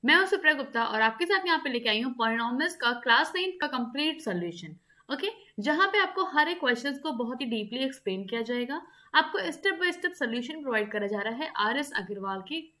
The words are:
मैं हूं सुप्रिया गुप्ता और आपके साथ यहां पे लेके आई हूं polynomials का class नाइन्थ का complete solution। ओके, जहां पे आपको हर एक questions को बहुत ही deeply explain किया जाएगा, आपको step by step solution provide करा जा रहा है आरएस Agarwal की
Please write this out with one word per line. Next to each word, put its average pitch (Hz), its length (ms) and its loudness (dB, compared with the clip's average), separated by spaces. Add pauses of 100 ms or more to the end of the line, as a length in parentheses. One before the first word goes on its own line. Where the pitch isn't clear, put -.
मैं 294 100 6
हूं 370 120 8
सुप्रिया 320 280 4
गुप्ता 247 300 -2
और 214 160 0
आपके 220 260 2
साथ 370 200 2
यहां 330 120 4
पे 277 120 -2
लेके 240 180 0
आई 214 120 2
हूं 254 140 0
polynomials 233 640 0
का 240 140 2 (120)
class 262 340 6
नाइन्थ 359 240 0
का 294 80 0
complete 269 520 -2
solution। 175 540 -6 (340)
ओके, 285 200 -4 (320)
जहां 302 280 4
पे 415 100 2
आपको 370 340 2
हर 302 160 4
एक 349 120 -4
questions 269 380 0
को 311 140 -6
बहुत 240 280 -4
ही 277 60 -4
deeply 226 380 -4
explain 196 420 -4
किया 233 160 -4
जाएगा, 247 380 -2 (340)
आपको 320 240 2 (120)
step 359 300 -2
by 359 120 2
step 349 260 -6
solution 247 440 -4
provide 220 300 0
करा 208 140 -2
जा 202 140 -2
रहा 220 140 -4
है 294 160 -6 (100)
आरएस 254 380 0
Agarwal 190 500 -6
की 320 120 -6 (200)